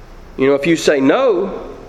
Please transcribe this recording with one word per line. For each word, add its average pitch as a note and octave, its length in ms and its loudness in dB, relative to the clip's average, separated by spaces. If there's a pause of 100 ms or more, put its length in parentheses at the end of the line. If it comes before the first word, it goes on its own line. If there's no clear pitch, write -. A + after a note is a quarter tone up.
(360)
You C3 120 2
know, C#3+ 60 4
if C#3 120 -2
you E3 100 2
say D3+ 240 0
no, G3 500 2 (380)